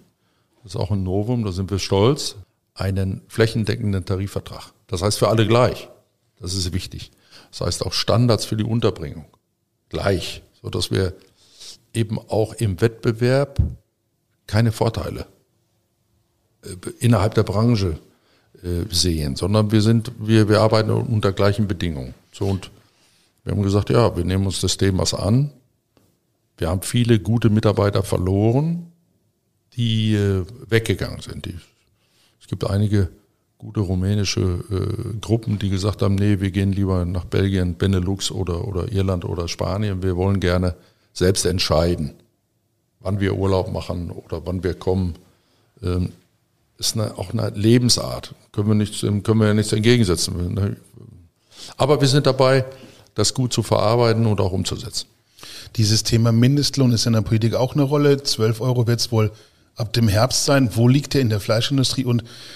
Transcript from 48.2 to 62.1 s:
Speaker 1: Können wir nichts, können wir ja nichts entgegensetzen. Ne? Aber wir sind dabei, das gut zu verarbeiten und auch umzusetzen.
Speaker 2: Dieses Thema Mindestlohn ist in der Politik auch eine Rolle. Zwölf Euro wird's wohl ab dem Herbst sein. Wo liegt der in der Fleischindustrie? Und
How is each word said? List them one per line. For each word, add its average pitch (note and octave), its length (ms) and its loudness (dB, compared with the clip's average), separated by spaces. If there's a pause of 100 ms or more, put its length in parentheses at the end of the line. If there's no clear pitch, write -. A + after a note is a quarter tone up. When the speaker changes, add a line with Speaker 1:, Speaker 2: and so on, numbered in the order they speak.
Speaker 1:
Können G#2 180 -2
wir A2 60 4
nichts, G#2 260 -2
können G#2 380 0
wir A2 80 6
ja G#2 80 4
nichts G#2+ 180 0
entgegensetzen. G2+ 840 2
Ne? G2+ 220 -2 (1000)
Aber C#3 240 2
wir C#3 80 4
sind C#3 180 2
dabei, C3 380 4 (500)
das - 200 0
gut B2+ 180 -2
zu A#2 100 0
verarbeiten A2+ 640 2
und G2+ 140 0
auch F#2+ 120 0
umzusetzen. - 540 -6 (720)
Speaker 2:
Dieses A2 260 2
Thema A#2 300 2
Mindestlohn C3 600 4
ist A2+ 140 0
in A#2 60 2
der A2 80 2
Politik A2 340 0
auch B2 200 0
eine D3 100 2
Rolle. C#3+ 400 4
Zwölf A2 360 0
Euro B2 280 2
wird's A#2+ 240 0
wohl G#2+ 180 2 (440)
ab A2 180 -6
dem A#2 160 4
Herbst G#2+ 360 2
sein. C3+ 300 4
Wo A#2 140 6
liegt C#3+ 260 2
der C#3+ 60 2
in B2 80 2
der G#2+ 120 0
Fleischindustrie? A#2+ 640 0
Und A#2+ 200 0 (320)